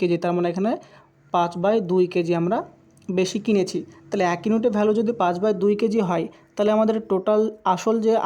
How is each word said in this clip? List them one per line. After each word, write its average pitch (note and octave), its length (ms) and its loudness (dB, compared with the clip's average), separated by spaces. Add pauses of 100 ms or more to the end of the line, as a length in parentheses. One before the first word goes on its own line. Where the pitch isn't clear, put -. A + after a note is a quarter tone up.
কেজি, F3 220 0
তার F3 140 0
মানে F3 160 0
এখানে G3 180 -2 (640)
পাঁচ F3 180 2 (100)
বাই G#3 120 2 (160)
দুই F#3 140 4 (100)
কেজি E3+ 260 0
আমরা F#3 180 0 (600)
বেশি F#3 280 0
কিনেছি। F#3+ 320 0 (300)
তাহলে G3+ 160 0 (100)
এক E3+ 120 -4
ইউনিটের A3 300 0
ভ্যালু G#3+ 240 2
যদি A#3 120 0 (100)
পাঁচ F3 200 2
বাই G#3+ 100 2 (100)
দুই G#3 180 2
কেজি A3+ 280 0
হয়, E3+ 160 -2 (300)
তাহলে G#3 220 0
আমাদের A3 200 2 (140)
টোটাল G#3 300 2 (340)
আসল A3 200 0 (120)
যে A3 60 4 (140)